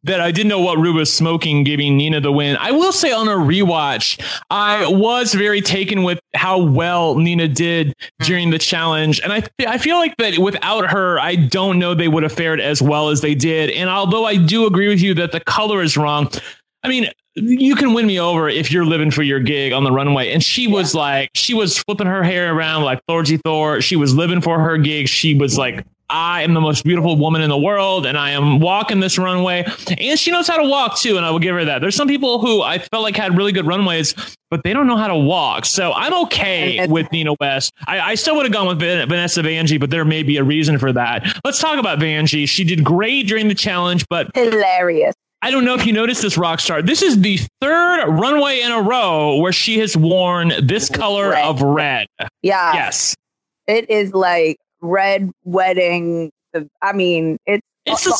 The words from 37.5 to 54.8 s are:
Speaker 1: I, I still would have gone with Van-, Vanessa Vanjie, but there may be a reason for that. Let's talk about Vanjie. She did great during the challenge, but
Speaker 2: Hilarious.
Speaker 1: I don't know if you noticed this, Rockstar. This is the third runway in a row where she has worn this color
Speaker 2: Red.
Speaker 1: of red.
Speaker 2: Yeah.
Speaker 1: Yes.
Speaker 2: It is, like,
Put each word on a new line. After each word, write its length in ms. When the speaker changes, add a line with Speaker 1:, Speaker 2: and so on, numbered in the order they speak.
Speaker 1:
I, 120
I 40
still 200
would 100
have 80
gone 140
with 120
Van-, 300
Vanessa 320
Vanjie, 380
but 100
there 160
may 160
be 160
a 60
reason 340
for 160
that. 320
Let's 160
talk 200
about 180
Vanjie. 500
She 160
did 200
great 420
during 220
the 80
challenge, 540
but 260
Speaker 2:
Hilarious. 800
Speaker 1:
I 60
don't 140
know 100
if 100
you 60
noticed 300
this, 160
Rockstar. 480
This 160
is 200
the 160
third 480
runway 540
in 100
a 100
row 560
where 140
she 280
has 180
worn 560
this 260
color 420
Speaker 2:
Red. 140
Speaker 1:
of 160
red. 460
Speaker 2:
Yeah. 320
Speaker 1:
Yes. 400
Speaker 2:
It 220
is, 240
like, 420